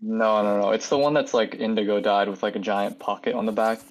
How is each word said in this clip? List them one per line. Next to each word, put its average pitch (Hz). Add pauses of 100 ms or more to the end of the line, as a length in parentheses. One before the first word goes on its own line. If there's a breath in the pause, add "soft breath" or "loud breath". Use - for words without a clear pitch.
No, 110
no, 101
no. 101
It's 110
the 143
one 147
that's, 139
like, -
indigo 107
dyed 101
with, 98
like, 107
a -
giant 101
pocket 113
on 110
the 110
back. 113 (100)